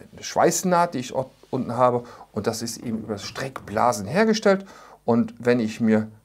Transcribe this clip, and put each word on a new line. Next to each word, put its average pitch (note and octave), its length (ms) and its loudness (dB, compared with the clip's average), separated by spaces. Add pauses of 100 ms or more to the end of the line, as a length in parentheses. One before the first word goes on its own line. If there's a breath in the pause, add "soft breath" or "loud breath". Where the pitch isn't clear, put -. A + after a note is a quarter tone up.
(100)
eine - 120 -20
Schweißnaht, F3 720 0
die C3 40 -4
ich B2 100 -10
dort - 220 -6 (180)
unten A#2+ 280 -4
habe B2 260 4 (300 loud breath)
und G#2+ 120 -4
das A2+ 160 -2
ist A#2 160 -8
eben A2 260 -6
über G#2+ 140 -6
Streckblasen A2 880 -2
hergestellt. G3+ 600 2 (400 loud breath)
Und A#2 340 2
wenn A#2+ 220 2
ich G#2+ 180 -4
mir A2 300 4 (160)